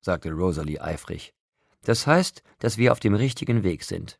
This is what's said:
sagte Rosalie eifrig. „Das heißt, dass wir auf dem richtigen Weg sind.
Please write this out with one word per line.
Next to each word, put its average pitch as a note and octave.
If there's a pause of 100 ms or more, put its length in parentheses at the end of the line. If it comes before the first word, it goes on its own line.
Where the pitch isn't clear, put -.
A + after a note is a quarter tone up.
sagte E2+
Rosalie D#2
eifrig. - (480)
„Das A#2
heißt, F3 (180)
dass A2+
wir A#2+
auf A#2
dem G#2
richtigen A#2
Weg F2
sind. E2+